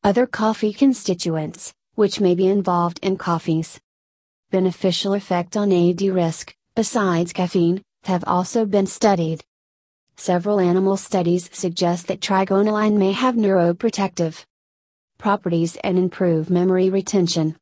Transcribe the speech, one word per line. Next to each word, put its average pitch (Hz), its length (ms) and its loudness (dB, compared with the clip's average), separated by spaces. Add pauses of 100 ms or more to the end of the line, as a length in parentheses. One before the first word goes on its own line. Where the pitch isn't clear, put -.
Other 220 240 2
coffee 214 440 -2
constituents, 175 1000 -2 (240)
which 202 240 0
may 180 160 4
be 185 100 2
involved 175 560 0
in 190 140 0
coffee's 165 640 -2 (720)
beneficial 185 640 0
effect 180 420 -4
on 208 160 2
A 175 200 4
D 190 180 0
risk, 170 440 -2 (220)
besides 185 560 0
caffeine, 180 500 0 (220)
have 180 220 -2
also 185 380 0
been 196 200 0
studied. 170 560 0 (760)
Several 190 420 0
animal 190 380 2
studies 180 560 -2
suggest 175 560 -4
that 185 120 -4
trigonelline 208 760 2
may 196 160 2
have 247 240 0
neuroprotective 185 1040 0 (760)
properties 170 680 -2
and 180 120 0
improve 175 540 0
memory 185 400 2
retention. 175 720 0